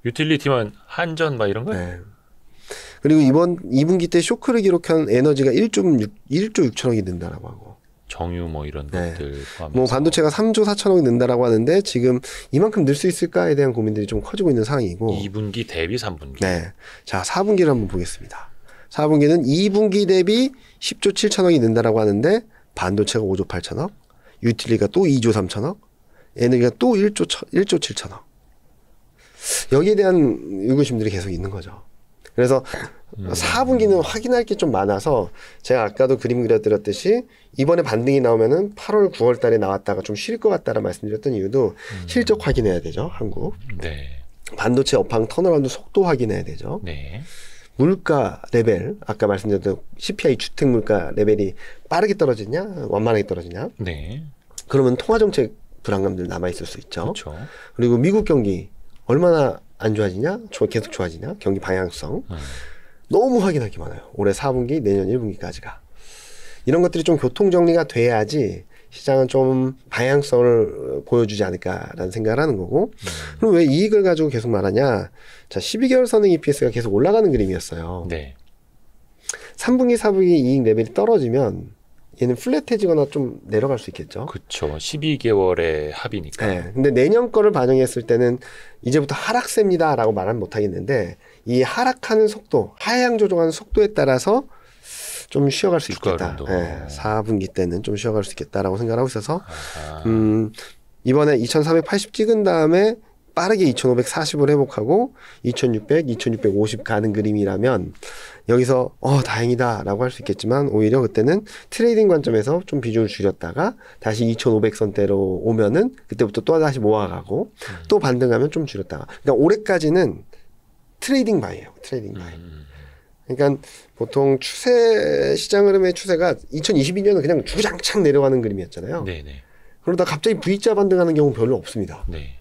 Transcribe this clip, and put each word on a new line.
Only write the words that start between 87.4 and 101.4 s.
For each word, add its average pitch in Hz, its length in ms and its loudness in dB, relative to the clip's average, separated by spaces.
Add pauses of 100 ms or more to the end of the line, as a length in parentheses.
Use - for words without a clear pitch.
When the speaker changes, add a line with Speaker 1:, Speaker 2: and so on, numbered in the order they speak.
Speaker 2:
반영했을 127 500 2
때는 120 380 2 (420)
이제부터 143 340 0
하락세입니다라고 165 960 0
말은 101 260 -2
못 98 180 -8
하겠는데 98 640 -2 (280)
이 123 160 2
하락하는 226 640 0
속도, 143 500 -2
하향 240 400 0
조정하는 175 340 2
속도에 208 420 0
따라서 151 520 2 (840)
좀 139 200 2
쉬어갈 175 300 0
수 98 140 -8
Speaker 1:
주가 95 180 -2
Speaker 2:
있겠다. 85 220 -4
Speaker 1:
흐름도. 69 140 -10
Speaker 2:
네. 76 420 -4
사 107 320 -4
분기 104 260 -2
때는 87 360 -4
좀 104 120 -4
쉬어갈 107 300 -2
수 - 60 -12
있겠다라고 95 460 -4
생각을 117 220 -2
하고 131 80 0
있어서 127 340 -6 (360)
Speaker 1:
아하. 78 280 -12
Speaker 2:
음, 110 460 2 (540)
이번에 143 320 4
이천삼백팔십 160 760 0